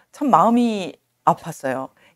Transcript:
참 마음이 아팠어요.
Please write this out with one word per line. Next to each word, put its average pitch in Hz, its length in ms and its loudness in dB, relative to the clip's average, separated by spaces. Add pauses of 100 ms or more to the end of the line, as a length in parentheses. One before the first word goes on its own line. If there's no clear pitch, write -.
(100)
참 - 180 -4
마음이 214 640 2 (320)
아팠어요. 139 640 -4 (260)